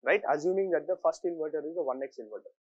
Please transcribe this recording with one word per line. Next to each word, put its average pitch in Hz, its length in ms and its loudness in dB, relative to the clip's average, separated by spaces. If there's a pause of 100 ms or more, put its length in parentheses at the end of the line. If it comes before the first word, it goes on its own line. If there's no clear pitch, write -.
right? 196 160 4 (120)
Assuming 185 380 2
that 151 160 2
the 185 160 0
first - 220 2
inverter 156 460 -2
is 165 80 -6
a 165 40 -2
one 131 200 -2
X 131 180 -10
inverter. 107 400 -14